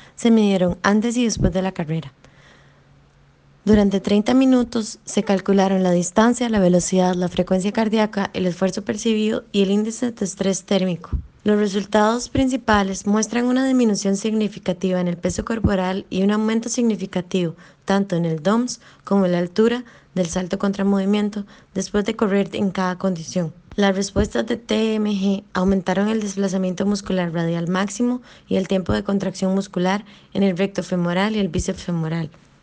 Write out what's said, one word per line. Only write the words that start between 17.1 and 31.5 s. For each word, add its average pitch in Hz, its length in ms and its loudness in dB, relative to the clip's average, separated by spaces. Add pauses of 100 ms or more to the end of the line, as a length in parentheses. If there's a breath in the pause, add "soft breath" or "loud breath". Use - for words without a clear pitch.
tanto 196 320 0
en 170 80 0
el 160 180 -2
doms 226 380 0 (240 loud breath)
como 196 220 2
en 180 60 0
la 175 60 2
altura 220 460 0 (320 loud breath)
del 180 100 0
salto 180 320 -4
contra 196 260 -2
movimiento 202 640 0 (260 loud breath)
después 196 320 -2
de 220 120 -4
correr 202 380 0
en 202 180 -2
cada 185 260 -4
condición. 175 540 -4 (240)
Las 196 180 2
respuestas 208 500 -2
de 226 120 -2
T 220 380 0
M 214 140 0
G 196 440 0
aumentaron 190 560 2
el 220 120 0
desplazamiento 190 640 -2
muscular 190 480 -2
radial 170 360 -2
máximo 208 540 -2 (260 loud breath)
y 190 80 0
el 190 100 0
tiempo 190 260 0
de 208 120 0
contracción 190 500 -2
muscular 196 500 -2 (300 loud breath)
en 196 80 0
el 190 160 2
recto 196 240 -2
femoral 180 540 0
y - 20 0
el 196 100 0
bíceps 180 360 -4